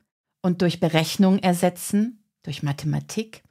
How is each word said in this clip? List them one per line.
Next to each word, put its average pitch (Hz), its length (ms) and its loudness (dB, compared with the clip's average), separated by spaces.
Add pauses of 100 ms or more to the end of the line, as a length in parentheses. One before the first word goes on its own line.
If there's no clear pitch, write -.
(420)
und 180 200 0
durch 170 180 0
Berechnung 170 580 2
ersetzen, 185 840 0 (180)
durch 143 200 -10
Mathematik, 147 880 -6